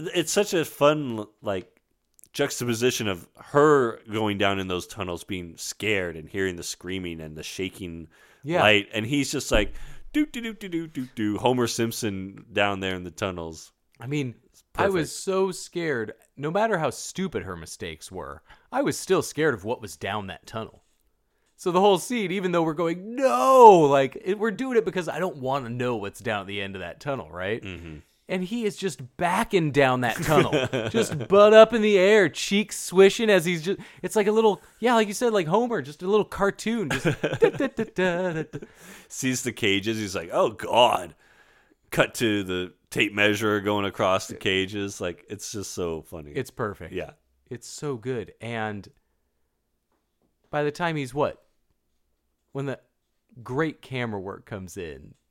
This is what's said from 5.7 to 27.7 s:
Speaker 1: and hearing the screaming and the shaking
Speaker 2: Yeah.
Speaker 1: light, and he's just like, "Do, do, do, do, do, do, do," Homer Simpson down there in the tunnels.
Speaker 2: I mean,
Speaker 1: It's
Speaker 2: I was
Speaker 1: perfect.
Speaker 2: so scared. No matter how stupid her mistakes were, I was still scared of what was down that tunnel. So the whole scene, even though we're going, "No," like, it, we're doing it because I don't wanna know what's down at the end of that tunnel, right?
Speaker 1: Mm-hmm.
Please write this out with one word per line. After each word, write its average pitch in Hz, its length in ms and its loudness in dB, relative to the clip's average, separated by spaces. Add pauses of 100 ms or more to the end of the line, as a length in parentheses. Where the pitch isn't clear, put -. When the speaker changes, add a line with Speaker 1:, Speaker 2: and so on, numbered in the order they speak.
Speaker 1:
and 78 120 -14
hearing 95 280 -2
the 85 60 -12
screaming 87 580 -8
and 78 160 -14
the 76 60 -12
shaking 85 640 -10 (340)
Speaker 2:
Yeah. 160 200 -2
Speaker 1:
light, 104 300 4
and 110 140 -4
he's 139 240 -2
just 139 220 -6
like, 107 200 2 (400)
"Do, 302 140 0
do, 247 140 -14
do, 226 120 -8
do, 202 160 -12
do, 165 200 -6
do, 131 260 -8
do," 104 240 -2
Homer 123 300 2
Simpson 98 840 -6
down 101 280 0
there 95 160 -4
in 90 80 -8
the 90 60 -10
tunnels. 82 600 -8 (280)
Speaker 2:
I 120 80 -14
mean, 139 260 -6 (180)
Speaker 1:
It's - 120 -20 (100)
Speaker 2:
I 175 140 0
was 196 40 -2 (180)
Speaker 1:
perfect. - 0 -
Speaker 2:
so 190 420 -2
scared. 151 600 -6 (240)
No 143 140 -6
matter 208 280 0
how 151 120 0
stupid 165 540 -6
her 92 120 -10
mistakes 80 540 -14
were, 73 320 -14 (300)
I 262 100 -2
was - 160 -2
still 185 240 0
scared 147 320 -2
of 95 100 -10
what 113 160 -4
was 104 160 -14
down 101 300 -6
that 85 200 -14
tunnel. - 360 -12 (840)
So 185 80 -2
the 175 80 6
whole 196 180 6
scene, 208 320 -4
even 185 220 -2
though 170 100 4
we're 156 120 0
going, 180 420 -4
"No," 254 720 10
like, 135 320 2
it, 202 160 -4
we're 220 120 -2
doing 254 260 -2
it 202 80 2
because 170 240 -4
I 147 100 -6
don't 165 200 -4
wanna 127 320 -4
know 123 260 -2
what's 98 240 -8
down 107 220 -4
at 92 40 -12
the 101 140 -6
end 98 160 -8
of 95 40 -10
that 87 200 -12
tunnel, 120 300 -8
right? 92 320 -6
Speaker 1:
Mm-hmm. 85 340 -12 (320)